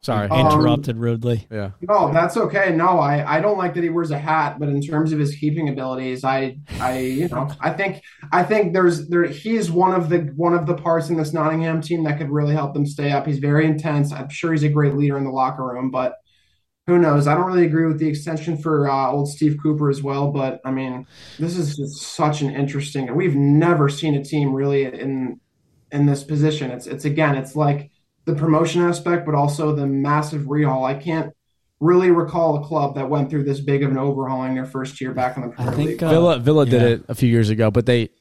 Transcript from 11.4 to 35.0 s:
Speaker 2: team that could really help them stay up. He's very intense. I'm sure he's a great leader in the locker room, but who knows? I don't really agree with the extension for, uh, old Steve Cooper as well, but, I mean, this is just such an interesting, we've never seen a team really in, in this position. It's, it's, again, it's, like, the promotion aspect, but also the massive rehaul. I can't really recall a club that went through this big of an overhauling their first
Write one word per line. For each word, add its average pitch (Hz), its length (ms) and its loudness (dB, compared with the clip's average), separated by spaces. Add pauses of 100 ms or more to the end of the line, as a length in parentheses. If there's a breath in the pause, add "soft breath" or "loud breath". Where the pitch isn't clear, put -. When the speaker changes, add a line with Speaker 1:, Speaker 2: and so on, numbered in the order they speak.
Speaker 2:
team 165 220 -2
that 147 120 0
could 147 140 -6
really 147 240 0
help 143 180 -2
them 147 140 0
stay 143 260 -2
up. 139 140 0
He's 139 140 -2
very 147 260 4
intense. 147 440 0
I'm - 200 -10
sure 165 220 -4
he's 151 100 2
a 151 80 2
great 143 240 2
leader 143 240 0
in 139 60 -2
the 135 60 -4
locker 131 360 -2
room, 127 240 -4
but 127 240 -2 (720)
who 175 120 4
knows? 147 280 4
I 147 80 4
don't 175 100 0
really 180 220 4
agree 160 180 2
with 156 140 0
the 160 100 0
extension 156 480 -4
for, 147 340 0
uh, 135 200 0
old 143 180 0
Steve 147 340 0
Cooper 151 280 2
as 139 120 -2
well, 139 300 -2
but, 131 320 -4
I 131 60 -6
mean, 131 360 -6 (320 loud breath)
this 170 200 -4
is 147 180 -2
just 143 240 -8
such 151 400 -2
an 139 140 -2
interesting, 135 600 -4
we've 165 220 0
never 147 540 4
seen 151 240 -2
a 139 100 -2
team 143 300 0
really 139 300 0
in, 131 540 -6 (540)
in 143 140 4
this 139 180 2
position. 147 460 -2
It's, 123 160 -12
it's, 139 180 -10
again, 147 320 2
it's, - 180 -8
like, 143 360 -2 (360)
the 151 80 0
promotion 160 480 2
aspect, 175 420 0
but 151 100 -2
also 147 400 0
the 143 120 -2
massive 143 560 -2
rehaul. 139 420 0
I 135 100 0
can't 156 380 -4 (480)
really 180 300 4
recall 165 520 2
a - 40 -10
club 143 300 -2
that 135 120 -4
went 143 220 0
through 143 140 -2
this 139 160 -2
big 139 220 0
of 135 80 0
an 135 80 0
overhauling 131 560 -2
their 131 120 -4
first 131 340 -10